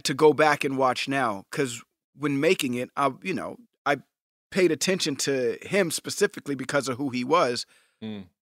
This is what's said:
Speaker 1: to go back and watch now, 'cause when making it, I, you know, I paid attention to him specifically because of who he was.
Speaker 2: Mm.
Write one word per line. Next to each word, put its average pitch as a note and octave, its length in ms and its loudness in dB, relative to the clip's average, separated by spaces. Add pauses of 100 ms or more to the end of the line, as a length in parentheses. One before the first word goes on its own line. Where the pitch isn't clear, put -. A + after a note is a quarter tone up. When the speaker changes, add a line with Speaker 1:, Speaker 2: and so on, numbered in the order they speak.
Speaker 1:
to D3+ 100 -2
go D3+ 180 8
back D3 320 4
and C3+ 140 -2
watch B2+ 280 0
now, B2 440 -2
'cause B2 320 -4 (340)
when C#3 240 -2
making C#3+ 340 2
it, B2 220 -6
I, C#3 160 0 (100)
you F#3 120 -6
know, F2+ 240 -8 (280)
I C#3+ 120 0 (520)
paid F3+ 220 2
attention D#3+ 440 -2
to B2+ 460 -2
him F3+ 280 0
specifically - 640 -4
because C3+ 340 -2
of B2+ 80 -4
who C3+ 140 -6
he B2 140 -2
was. C3 420 2 (360)
Speaker 2:
Mm. G#2+ 220 -12 (180)